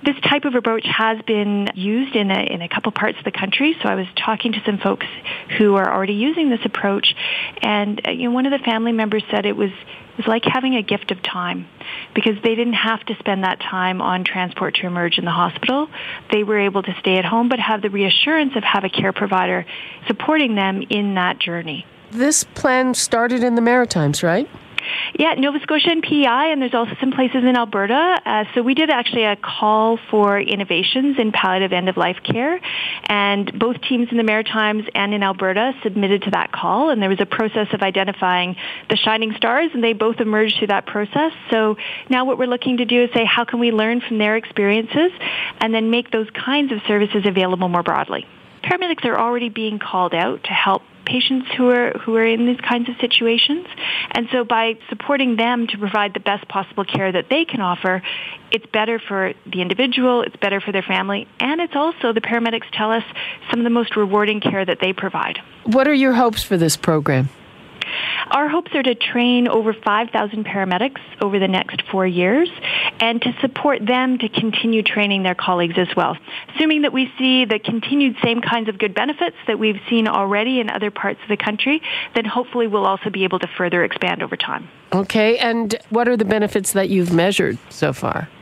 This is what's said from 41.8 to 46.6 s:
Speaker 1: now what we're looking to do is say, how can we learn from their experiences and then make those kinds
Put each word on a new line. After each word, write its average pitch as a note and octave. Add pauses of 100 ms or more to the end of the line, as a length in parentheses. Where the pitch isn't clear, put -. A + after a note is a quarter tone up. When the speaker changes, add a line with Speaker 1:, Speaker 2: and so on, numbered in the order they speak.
Speaker 1:
now B3+
what C4
we're B3+
looking B3
to B3
do A#3+
is A#3
say, A#3
how A#3
can A#3
we A#3+
learn A3+
from A3+
their G#3+
experiences A3+ (500)
and A3
then A3+
make A#3+
those A3
kinds C4+